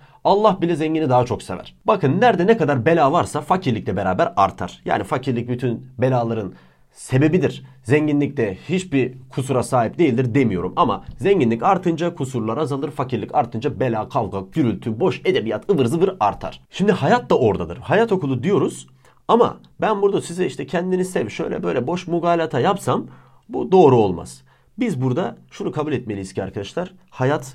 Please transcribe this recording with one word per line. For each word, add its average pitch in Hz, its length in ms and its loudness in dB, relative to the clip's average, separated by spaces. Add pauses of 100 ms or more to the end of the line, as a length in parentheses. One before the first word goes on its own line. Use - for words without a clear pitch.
(240)
Allah 196 380 4
bile 170 140 0
zengini 156 320 0
daha 123 160 4
çok 110 180 -4
sever. - 420 -12
Bakın 196 360 2
nerede 190 260 4
ne 226 100 6
kadar 139 300 0
bela 160 260 4
varsa 151 280 0
fakirlik 135 460 -2
de 98 100 -2
beraber 98 400 0
artar. - 480 0
Yani - 200 0
fakirlik 123 440 -4
bütün 123 380 -4 (120)
belaların 113 540 0 (400)
sebebidir. 147 720 0 (180)
Zenginlik 147 540 0
de 101 220 -2 (100)
hiçbir 139 460 -2 (160)
kusura 131 320 -2
sahip 117 360 0
değildir 127 360 2
demiyorum 92 420 0
ama 113 280 0 (140)
zenginlik 120 440 2
artınca 175 520 0
kusurlar 120 440 -4
azalır, 143 320 -4
fakirlik 123 440 -4
artınca 120 460 -2
bela, 113 280 -2
kavga, 98 320 -4 (120)
gürültü, 113 480 -2
boş 160 240 0
edebiyat, 110 460 0
ıvır 139 160 4
zıvır 165 340 0
artar. 95 400 -2 (100)
Şimdi 202 220 2
hayat 185 380 2
da 165 80 4
oradadır. 90 380 0
Hayat 208 360 2
okulu 135 300 0
diyoruz 147 440 0 (420)
ama 220 280 4 (240)
ben 202 220 0
burada 196 180 2
size 170 260 -4
işte 151 200 -8
"Kendini 185 380 -2
sev, 180 240 -4
şöyle 165 340 -6
böyle" 151 240 -2
boş 175 220 -4
mugalata 165 520 0
yapsam 190 460 0 (420)
bu 127 240 -6
doğru 151 240 8
olmaz. 90 460 0 (360)
Biz 190 240 -2
burada 156 340 -2 (140)
şunu - 220 -6
kabul 151 200 -4
etmeliyiz 98 420 -6
ki 104 80 -4
arkadaşlar, 101 520 -8 (160)
hayat 135 440 -2